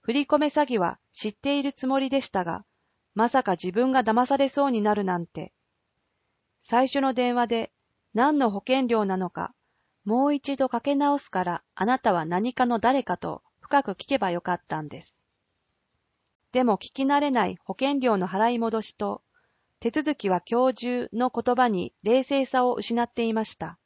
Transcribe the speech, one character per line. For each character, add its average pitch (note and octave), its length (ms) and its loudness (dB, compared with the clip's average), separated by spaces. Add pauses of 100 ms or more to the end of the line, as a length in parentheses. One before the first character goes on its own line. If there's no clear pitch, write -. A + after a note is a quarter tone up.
振 A3+ 140 -4
り C#4+ 100 2
込 D4 140 2
め D4+ 80 2
詐 D4 200 2
欺 A#3+ 120 -2
は F3+ 200 -2 (140)
知 - 160 -6
っ G#3 60 -6
て C#4+ 260 -2
い - 20 -4
る C4+ 120 -4
つ C4 120 -6
も C4+ 120 2
り C4+ 100 -2
で C4+ 140 0
し - 80 -10
た F#3 140 -2
が、 F3 200 -6 (500)
ま A3 140 2
さ B3+ 140 2
か G3 100 0
自 F3+ 200 -4
分 B3 200 2
が C4 100 2
騙 A3+ 220 2
さ C4+ 140 0
れ C#4 100 2
そ C#4 200 0
う - 20 0
に A3+ 100 0
な G#3 140 2
る G3+ 100 -2
な F3+ 140 0
ん E3+ 80 -6
て。 - 260 -14 (1080)
最 B3 240 2
初 C#4 160 -2
の C4+ 100 2
電 B3 220 0
話 A#3+ 120 0
で A3+ 260 -4 (420)
何 C#4+ 240 4
の B3 120 2
保 G3 160 -8
険 C4 200 2
料 A3 180 2
な F#3+ 140 0
の F3+ 100 -2
か、 F3 260 -8 (500)
「も B3 220 2
う D4 80 2
一 C#4 220 -4
度 C4 140 0
か A#3+ 100 -2
け C#4+ 140 0
直 C#4+ 240 2
す - 120 -10
か F#3 140 -2
ら、 F3 180 -4 (120)
あ F#3+ 100 -2
な B3+ 140 2
た - 160 2
は E3 100 0
何 F#3+ 300 -2
か B3+ 100 2
の A#3+ 140 0
誰 B3 240 2
か」 F3 160 -4
と E3 240 -10 (180)
深 C#4+ 220 0
く G#3 100 -6
聞 - 140 -12
け C4+ 120 0
ば G3 120 0
よ F3 120 -4
か F3+ 120 -2
っ F3 140 -8
た D#3 140 -6
ん D3+ 60 -12
で - 120 -16
す。 - 140 -20 (1400)
で B3+ 120 2
も G#3+ 120 4
聞 - 160 -12
き C4+ 120 -6
慣 C#4+ 160 2
れ C#4+ 100 0
な A3+ 160 2
い F#3 180 -6
保 F#3+ 140 -8
険 C#4 200 0
料 A#3+ 200 2
の F#3 100 -2
払 G#3+ 240 2
い A#3+ 60 -2
戻 A3+ 240 -2
し - 140 -12
と、 G3+ 260 -6 (580)
手 A#3 100 -2
続 D4+ 240 0
き - 160 -4
は F3+ 180 2
今 B3 200 2
日 C4 60 0
中 B3 380 -6
の A#3+ 180 0
言 A#3+ 240 0
葉 B3 140 4
に F#3 340 -2
冷 A#3+ 200 4
静 C4+ 220 0
さ B3+ 220 0
を B3 80 0
失 A#3 280 -2
っ A#3+ 80 -4
て A#3 140 -4
い A3+ 80 0
ま A3 120 -2
し - 120 -12
た。 E3 300 -12